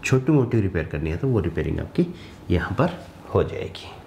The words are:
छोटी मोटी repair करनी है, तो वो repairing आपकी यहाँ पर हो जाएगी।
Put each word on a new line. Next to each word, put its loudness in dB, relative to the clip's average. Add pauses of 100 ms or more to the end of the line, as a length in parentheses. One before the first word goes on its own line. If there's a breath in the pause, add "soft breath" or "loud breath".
छोटी 4
मोटी 4
repair 0
करनी -2
है, -2
तो -2
वो 4
repairing -2
आपकी 0 (440 loud breath)
यहाँ 2
पर 0 (360)
हो 6
जाएगी। -8